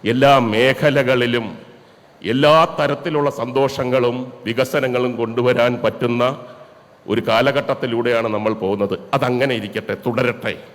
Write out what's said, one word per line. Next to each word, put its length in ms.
എല്ലാ 200
മേഖലകളിലും 920
എല്ലാ 340
തരത്തിലുള്ള 500
സന്തോഷങ്ങളും 720
വികസനങ്ങളും 720
കൊണ്ടുവരാൻ 520
പറ്റുന്ന 400
ഒരു 160
കാലഘട്ടത്തിലൂടെയാണ് 1080
നമ്മൾ 260
പോകുന്നത്. 340
അതങ്ങനെ 440
ഇരിക്കട്ടെ, 340
തുടരട്ടെ. 480